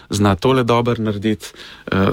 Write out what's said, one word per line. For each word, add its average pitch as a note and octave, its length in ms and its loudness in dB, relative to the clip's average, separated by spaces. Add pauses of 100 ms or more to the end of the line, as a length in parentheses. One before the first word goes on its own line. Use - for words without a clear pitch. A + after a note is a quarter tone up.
zna G2+ 260 2
tole C3 280 2
dobro A#2 400 0
narediti, G#2+ 420 -4 (460)
eh, F#2+ 220 2